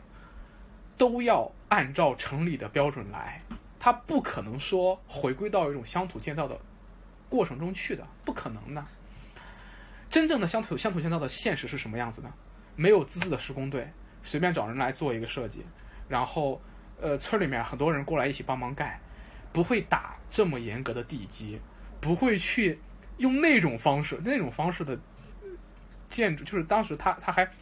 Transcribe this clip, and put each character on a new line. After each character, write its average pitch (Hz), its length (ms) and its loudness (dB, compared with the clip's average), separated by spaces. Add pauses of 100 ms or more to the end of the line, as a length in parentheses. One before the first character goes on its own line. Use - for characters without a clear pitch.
(960)
都 240 280 4
要 202 260 6 (200)
按 147 220 6
照 143 220 6
城 143 320 -2
里 170 100 0
的 110 140 -6
标 143 220 4
准 117 180 -10
来， - 320 -10 (380)
它 247 120 6
不 240 300 0
可 - 220 -4
能 110 160 -8
说 185 480 2
回 - 260 0
归 196 160 -4
到 180 220 4
一 - 20 -4
种 135 100 -6
乡 180 240 -2
土 170 120 -10
建 147 160 -6
造 151 120 0
的 - 120 -8 (680)
过 247 140 4
程 139 140 -2
中 170 160 -4
去 - 220 -4
的， - 100 -10 (180)
不 - 80 -2
可 - 160 -8
能 113 280 -8
的。 147 100 -8 (1200)
真 320 200 6
正 311 120 2
的 190 80 2
乡 220 140 0
土， 170 160 -6
乡 214 140 0
土 175 100 -2
建 165 80 -2
造 165 80 2
的 147 100 -2
现 185 300 0
实 127 100 -6
是 139 120 -6
什 113 100 -8
么 110 80 -4
样 120 140 -2
子 110 100 -12
呢？ 135 100 -12 (440)
没 165 140 4
有 196 140 8
资 175 160 -8
质 180 100 -2
的 131 100 0
施 - 120 -8
工 135 200 -4
队， 135 180 -4 (340)
随 - 160 -2
便 175 140 4
找 107 140 0
人 117 100 -4
来 131 140 2
做 139 200 -2
一 113 80 -2
个 117 60 -4
设 117 220 -4
计， - 180 -12 (420)
然 127 160 0
后， 139 380 -2 (400)
呃， 147 160 2
村 202 240 0
里 165 60 2
面 123 160 0
很 123 160 -6
多 151 120 4
人 139 140 -2
过 156 140 0
来 127 80 2
一 143 40 0
起 - 120 -8
帮 131 160 -2
忙 123 160 -4
盖， 139 240 -6 (520)
不 170 120 4
会 214 180 2
打 - 340 0 (140)
这 214 160 4
么 143 140 2
严 117 240 -4
格 123 100 -2
的 117 100 -4
地 113 240 -8
基， 107 320 -10 (420)
不 160 140 2
会 220 240 4
去 175 400 2 (380)
用 262 220 4
那 294 220 8
种 135 160 2
方 143 260 4
式， - 220 -4
那 269 140 2
种 143 100 -2
方 165 240 0
式 170 100 -6
的 135 140 -4 (1120)
建 208 260 2
筑， 143 80 -8
就 196 140 -6
是 165 60 2
当 208 200 4
时 151 140 -4
他， 185 240 0
他 185 100 0
还 185 160 4 (140)